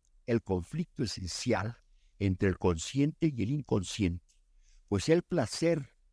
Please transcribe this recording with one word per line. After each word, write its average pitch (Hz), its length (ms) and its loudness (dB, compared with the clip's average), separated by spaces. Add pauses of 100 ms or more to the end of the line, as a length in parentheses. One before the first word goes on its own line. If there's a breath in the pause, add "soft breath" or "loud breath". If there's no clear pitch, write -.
(260)
el 117 160 2
conflicto 110 600 -4
esencial 101 720 -4 (400)
entre 98 300 2
el 90 100 2
consciente 139 760 0
y 113 80 -2
el 101 80 0
inconsciente, 104 760 -2 (640)
pues 98 200 0
el 170 140 6
placer 160 720 -2 (180)